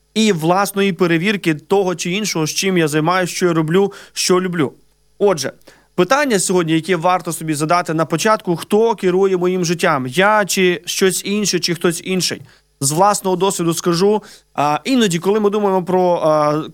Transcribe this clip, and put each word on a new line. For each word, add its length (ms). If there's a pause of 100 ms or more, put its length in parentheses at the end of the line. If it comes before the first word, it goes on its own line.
(140)
і 180
власної 600
перевірки 640
того 400
чи 160
іншого, 360
з 40
чим 280
я 100
займаюся, 460
що 120
я 60
роблю, 400 (200)
що 280
люблю. 320 (460)
Отже, 340 (420)
питання 440
сьогодні, 340
яке 240
варто 360
собі 220
задати 400
на 100
початку: 520
хто 380
керує 420
моїм 280
життям? 420
Я 380
чи 400
щось 400
інше, 340
чи 160
хтось 300
інший? 380 (380)
З 100
власного 460
досвіду 380
скажу, 480 (320)
а, 300
іноді, 340
коли 220
ми 100
думаємо 340
про, 400
а, 380 (100)